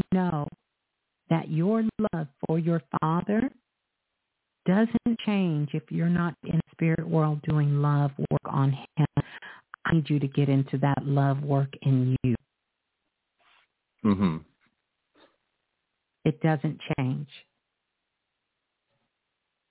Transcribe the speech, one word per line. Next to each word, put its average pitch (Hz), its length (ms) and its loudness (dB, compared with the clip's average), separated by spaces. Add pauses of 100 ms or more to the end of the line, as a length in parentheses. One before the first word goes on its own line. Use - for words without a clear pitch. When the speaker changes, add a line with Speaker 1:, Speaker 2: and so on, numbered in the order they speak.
(120)
Speaker 1:
know 170 360 0 (800)
that 165 200 2
your 202 380 2 (260)
love 160 140 -4 (180)
for 160 140 0
your 165 220 0 (200)
father 185 500 0 (1120)
doesn't 226 540 0
change 175 560 0
if - 160 -6
you're 165 180 0
not 175 340 0
in - 140 -4
the - 140 -2
spirit 165 360 -2
world 156 360 0
doing 147 380 2
love 143 360 2
work 151 280 -2
on 139 260 2
him. 143 340 -2 (800)
I - 80 0
need 160 160 0
you 147 100 2
to 139 80 -2
get 139 220 0
into 135 300 2
that 139 260 0
love 139 380 2
work 139 280 0 (120)
in 127 400 2
you. 123 120 2 (1700)
Speaker 2:
Mm-hmm. 95 340 2 (1900)
Speaker 1:
It 151 180 0
doesn't 156 380 0 (180)
change. 139 300 -4 (2500)